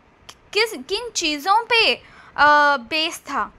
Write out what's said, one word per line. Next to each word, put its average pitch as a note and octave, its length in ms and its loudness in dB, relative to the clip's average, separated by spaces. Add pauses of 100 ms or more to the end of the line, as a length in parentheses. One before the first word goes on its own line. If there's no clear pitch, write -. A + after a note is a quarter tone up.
(520)
किस, A4 220 0
किन G4+ 360 -8
चीज़ों F4 540 0
पे, G#4+ 300 2 (420)
अ, D4 400 4
बेस D#4 420 -6
था। A3+ 400 -8